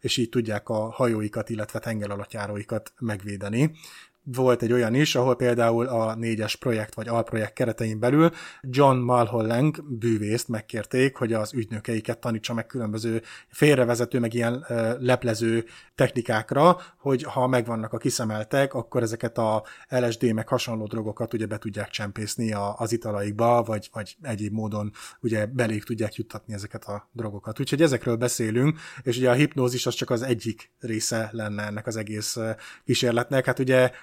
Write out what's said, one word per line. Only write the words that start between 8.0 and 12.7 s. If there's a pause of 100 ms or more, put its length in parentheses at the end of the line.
John
Mulholland
bűvészt
megkérték,
hogy
az
ügynökeiket
tanítsa
meg
különböző (260)